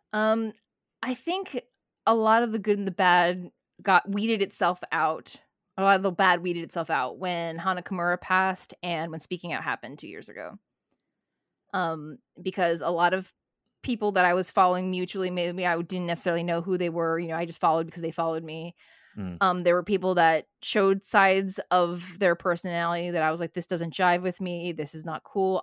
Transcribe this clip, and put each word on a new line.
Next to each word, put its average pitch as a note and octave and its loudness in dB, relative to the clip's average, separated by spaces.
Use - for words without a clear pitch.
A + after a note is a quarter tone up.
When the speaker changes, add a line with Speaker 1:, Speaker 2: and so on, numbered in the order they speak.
Speaker 1:
Um, A3 0
I B3+ -4
think E4+ -6
a A3+ 4
lot A3 4
of A#3 -2
the A3 -2
good G#3 0
and G3 -4
the F#3+ -2
bad F3+ 4
got F#3+ 4
weeded G#3 0
itself F#3 -2
out. D#3+ -2
A F#3+ 0
lot G3 8
of F#3+ -2
the F#3+ 0
bad F3+ 4
weeded E3+ -4
itself D#3+ -6
out B2+ -2
when E3+ -4
Hana F3+ -2
Kimura F3+ -2
passed F#3 0
and E3+ -4
when D#3+ -8
Speaking E3+ -8
Out G2+ -6
happened C3 -8
two A#2 -16
years E2+ -16
ago. G2+ -14
Um, D#3+ -4
because E3+ 0
a C#3 -2
lot F3 2
of F#3+ -4
people G#3+ -2
that F#3 6
I F3+ 4
was F#3 0
following F#3 4
mutually, F3+ -4
maybe F3 -2
I E3+ 2
didn't F3 -4
necessarily E3+ -2
know E3+ 0
who F3+ -2
they F3 -2
were. E3 -2
You E3+ -4
know, D#3+ -4
I E3+ -2
just E3+ -10
followed E3 4
because E3 -12
they E3 -4
followed E3 -4
me. D#3+ -10
Speaker 2:
Mm. G2+ -8
Speaker 1:
Um, F3+ 2
there F3 4
were F3+ 0
people F#3 0
that E3 4
showed G3 2
sides G3 2
of F3 0
their F3+ 4
personality F3 -2
that E3+ 0
I D#3 2
was D#3+ -2
like, E3+ -6
"This E3+ -6
doesn't E3 -4
jive F3+ 2
with F#3 -4
me. F3 -6
This D#3 -8
is D#3+ -14
not D#3 -8
cool. F#3+ 0